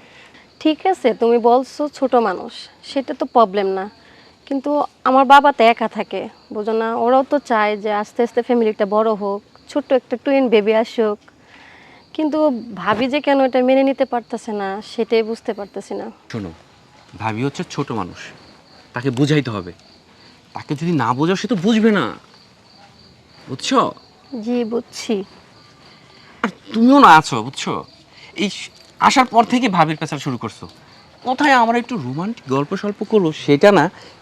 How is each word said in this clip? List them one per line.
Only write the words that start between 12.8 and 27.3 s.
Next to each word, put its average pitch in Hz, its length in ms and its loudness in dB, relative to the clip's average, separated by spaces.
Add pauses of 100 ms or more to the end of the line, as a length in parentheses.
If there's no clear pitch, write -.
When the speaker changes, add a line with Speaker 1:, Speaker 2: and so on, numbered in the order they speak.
Speaker 1:
যে 277 140 -2
কেন 277 240 2
এটা 254 160 0
মেনে 262 220 4
নিতে 269 220 0
পারতেছে 233 460 -8
না, 202 300 -6 (100)
সেটাই 226 320 -2
বুঝতে 220 300 -8
পারতেছি 202 400 -12
না। 202 180 -10 (200)
Speaker 2:
শোনো, 98 200 -10 (680)
ভাবি 110 240 -4
হচ্ছে 139 260 -6
ছোট - 220 -8
মানুষ, 92 260 -8 (760)
তাকে 127 160 -6
বুঝাইতে 135 400 0
হবে। 92 220 -8 (840)
তাকে - 220 -8
যদি 165 160 -4
না 123 220 0
বোঝাও, 160 220 0
সে 202 120 -6
তো 247 80 -2
বুঝবে 220 360 2
না, 180 140 0 (1400)
বুঝছো? 170 440 -2 (520)
Speaker 1:
জি, 240 180 -2
বুঝছি। 220 600 -6 (1200)
Speaker 2:
আর 196 60 -2 (240)
তুমিও 247 260 6
না 240 80 8
আছো, 156 360 6